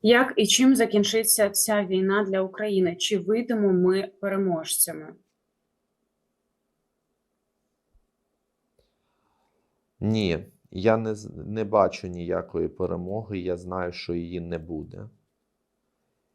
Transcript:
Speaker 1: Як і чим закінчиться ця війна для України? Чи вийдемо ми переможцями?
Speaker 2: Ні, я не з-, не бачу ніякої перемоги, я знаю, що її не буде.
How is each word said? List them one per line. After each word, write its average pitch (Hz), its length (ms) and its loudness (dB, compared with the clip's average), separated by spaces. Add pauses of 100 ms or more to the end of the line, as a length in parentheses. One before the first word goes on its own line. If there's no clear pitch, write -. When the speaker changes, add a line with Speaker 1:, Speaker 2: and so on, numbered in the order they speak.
Speaker 1:
Як 240 320 6
і 208 100 4
чим 262 280 6
закінчиться 220 720 2
ця 208 360 0
війна 190 380 2
для 190 180 0
України? 190 540 0
Чи 196 240 -2
вийдемо 214 540 0
ми 185 380 2 (100)
переможцями? 165 960 -2 (4000)
Speaker 2:
Ні, 98 460 0 (260)
я 110 260 2
не 110 180 -4
з-, - 140 -16
не 107 340 -8
бачу 98 440 2
ніякої 85 600 -4
перемоги, 92 720 -6
я 90 180 -4
знаю, 90 360 -6
що - 200 -8
її 85 260 -6
не 85 180 -8
буде. 80 520 -12 (1300)